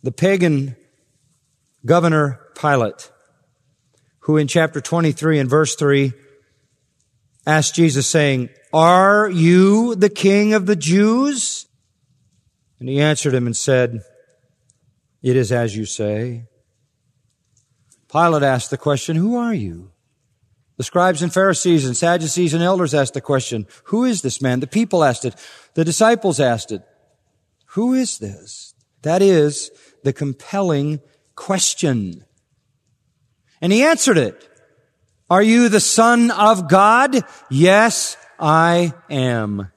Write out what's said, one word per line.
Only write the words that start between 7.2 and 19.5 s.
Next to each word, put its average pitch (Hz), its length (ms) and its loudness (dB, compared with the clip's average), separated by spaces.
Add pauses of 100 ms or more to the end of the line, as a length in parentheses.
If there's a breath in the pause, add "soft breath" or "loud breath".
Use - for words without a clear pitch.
asked 151 280 0
Jesus, 143 320 0
saying, 139 440 0 (200)
"Are 190 600 4
you 190 640 4
the 202 160 2
King 208 420 0
of 202 140 0
the 208 100 0
Jews?" 220 920 -2 (1120)
And 123 80 -14
he 139 140 -2
answered 151 320 0
him 123 140 -2
and 113 100 -6
said, 123 460 -2 (1200)
"It 127 140 0
is 117 140 0
as 117 240 -2
you 107 120 -8
say." 113 640 -8 (1600)
Pilate 160 300 2
asked 131 260 0
the 135 80 -6
question, 151 400 -4
"Who 214 200 -2
are 233 180 -4